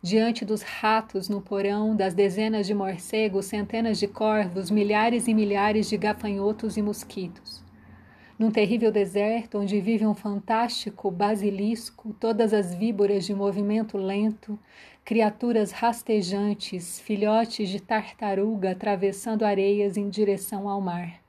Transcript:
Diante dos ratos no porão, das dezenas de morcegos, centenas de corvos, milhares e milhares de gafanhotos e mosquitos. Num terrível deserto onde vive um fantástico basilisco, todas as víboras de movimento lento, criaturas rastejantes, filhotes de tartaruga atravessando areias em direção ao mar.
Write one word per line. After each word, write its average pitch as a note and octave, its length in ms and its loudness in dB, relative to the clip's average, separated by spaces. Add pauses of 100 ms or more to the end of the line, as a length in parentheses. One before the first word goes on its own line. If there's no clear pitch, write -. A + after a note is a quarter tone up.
Diante A3 440 0
dos G#3+ 160 -2
ratos A3 640 -2
no G3+ 140 -2
porão, G3+ 520 0
das F#3+ 200 2
dezenas G3+ 520 2
de G3+ 60 0
morcegos, G3 720 -2
centenas G#3+ 540 -2
de G3+ 100 0
corvos, G3 640 0
milhares G#3+ 580 2
e A3 60 4
milhares G#3 560 2
de G#3+ 80 -2
gafanhotos G#3 800 -2
e G#3+ 40 0
mosquitos. - 800 -8 (760)
Num A3 120 4
terrível G#3+ 400 4
deserto G#3 680 0
onde G3+ 200 0
vive G#3+ 280 2
um G#3 80 2
fantástico G#3+ 960 -2
basilisco, G3+ 1080 -2
todas A3 360 2
as F#3 200 2
víboras G3+ 520 2
de G#3 80 -2
movimento G3+ 640 0
lento, G#3 600 -2 (460)
criaturas A3 680 2
rastejantes, G3+ 1300 -2
filhotes G#3+ 680 0
de G3 100 -4
tartaruga G#3 920 -2
atravessando G3+ 760 -2
areias G3+ 540 2
em G3+ 100 -2
direção G3+ 580 0
ao G3+ 140 -2
mar. F3 480 -6